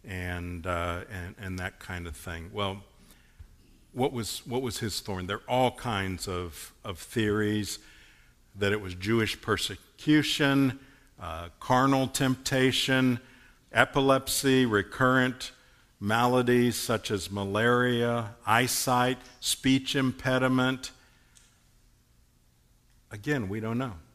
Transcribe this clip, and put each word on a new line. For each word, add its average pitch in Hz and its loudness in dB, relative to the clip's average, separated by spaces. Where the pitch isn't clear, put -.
and, 87 -6
uh, 87 -2
and, 92 -10
and 92 -8
that 92 -8
kind 90 -10
of 78 -10
thing. 82 -12
Well, 101 -4
what 123 -2
was, 117 -8
what 127 -4
was 120 -6
his 107 -6
thorn? 92 -6
There 101 -4
are - -16
all 127 4
kinds 95 -4
of, 90 -8
of 95 -10
theories 107 -2
that 101 0
it 107 0
was 92 -10
Jewish 104 0
persecution, 139 2
uh, 85 -10
carnal 135 4
temptation, 131 2
epilepsy, 135 4
recurrent 127 2
maladies 120 4
such - -2
as 95 -4
malaria, 117 0
eyesight, 123 2
speech - 0
impediment. 131 0
Again, 113 -4
we 104 -4
don't 110 -4
know. 123 -4